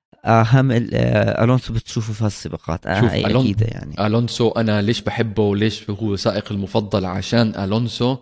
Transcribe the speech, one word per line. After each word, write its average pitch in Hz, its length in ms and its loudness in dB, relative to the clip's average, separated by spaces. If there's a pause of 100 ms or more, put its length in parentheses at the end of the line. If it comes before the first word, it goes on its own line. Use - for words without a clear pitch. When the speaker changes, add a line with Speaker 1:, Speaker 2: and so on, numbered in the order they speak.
(240)
Speaker 1:
آه، 113 180 6
هامل-، 120 500 4
آه، 113 520 2
ألونسو 123 280 2
بتشوفه 113 400 -4
في 107 140 -2
السباقات. - 600 -6
آه، 95 140 0
Speaker 2:
شوف، 120 100 4
Speaker 1:
هاي - 140 0
Speaker 2:
ألون-، 107 120 2
Speaker 1:
أكيدة 110 300 2
يعني. - 400 -4
Speaker 2:
ألونسو 113 420 2
أنا 107 340 0
ليش 117 180 0
بحبه 107 420 -2
وليش 104 480 0
هو 101 260 -4
سائق 104 360 -2
المفضل؟ 101 520 -2
عشان 101 500 0
ألونسو، 117 680 -2